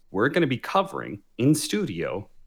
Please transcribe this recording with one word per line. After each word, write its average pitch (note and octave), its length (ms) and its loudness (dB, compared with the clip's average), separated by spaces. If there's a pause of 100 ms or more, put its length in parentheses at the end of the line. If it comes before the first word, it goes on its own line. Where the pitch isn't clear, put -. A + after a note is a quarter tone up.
(100)
we're G#2 180 2
gonna E3 180 2
be C3 120 0
covering G#2 640 -4 (160)
in C#3 160 6
studio G2+ 760 -4 (180)